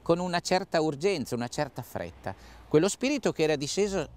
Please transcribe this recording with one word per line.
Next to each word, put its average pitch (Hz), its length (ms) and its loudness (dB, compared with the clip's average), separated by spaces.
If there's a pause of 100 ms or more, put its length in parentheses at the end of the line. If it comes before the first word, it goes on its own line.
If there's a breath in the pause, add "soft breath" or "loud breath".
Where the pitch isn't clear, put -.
con 170 180 2
una 175 200 0
certa 180 400 0
urgenza, 156 560 0
una 120 140 -4
certa 139 320 -6
fretta. 90 520 -10 (360 loud breath)
Quello 160 180 6
Spirito 247 460 -2
che 160 100 0
era 156 140 2
disceso 185 600 -2